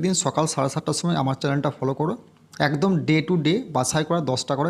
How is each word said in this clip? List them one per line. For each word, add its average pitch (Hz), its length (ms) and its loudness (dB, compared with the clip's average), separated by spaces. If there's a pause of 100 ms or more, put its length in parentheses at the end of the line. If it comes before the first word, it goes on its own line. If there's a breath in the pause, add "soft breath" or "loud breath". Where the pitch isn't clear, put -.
দিন 185 80 2 (120)
সকাল 151 280 2
সাড়ে 139 200 0
সাতটার 156 260 -2
সময় 170 220 0
আমার 135 200 0
চ্যানেলটা 143 360 0
ফলো 135 220 -2
করো। 160 140 -2 (540)
একদম 151 240 2 (160)
day 156 200 4
to 180 60 0 (120)
day 165 120 2 (180)
বাছাই 147 340 0
করা 170 100 2 (120)
দশটা 127 280 -2
করে 156 100 0